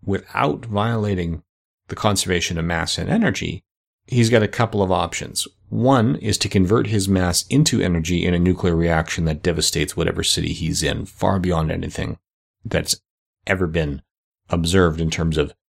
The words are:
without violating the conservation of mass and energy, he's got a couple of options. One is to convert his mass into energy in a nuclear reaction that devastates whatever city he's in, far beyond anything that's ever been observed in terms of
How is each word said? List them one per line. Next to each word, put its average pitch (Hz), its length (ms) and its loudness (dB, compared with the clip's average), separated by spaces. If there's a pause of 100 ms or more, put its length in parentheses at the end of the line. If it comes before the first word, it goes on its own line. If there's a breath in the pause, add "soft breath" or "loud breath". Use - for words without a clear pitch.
without 120 600 -2
violating 104 760 -2 (440)
the - 80 -8
conservation 90 640 0
of 82 80 -2
mass 82 320 -2
and 85 120 -4
energy, 147 540 -2 (420)
he's 117 240 2
got 113 140 6
a 101 40 2
couple 110 360 0
of 92 80 0
options. - 560 -4 (220)
One 120 480 2
is 98 220 -2
to 104 100 -2
convert 98 380 2
his 101 220 0
mass 90 380 2
into 131 340 2
energy 87 440 0
in 90 80 2
a 87 60 2
nuclear 90 360 2
reaction 82 500 0
that 78 180 -2
devastates 80 540 0
whatever 82 260 -2
city 80 300 0
he's 80 300 -4
in, 76 220 -2
far 98 340 0
beyond 82 320 0
anything - 480 -6 (440)
that's - 380 -4 (440)
ever 92 220 0
been 78 340 -2 (480)
observed 85 520 2
in 82 80 0
terms 80 280 -2
of 73 160 -2 (160)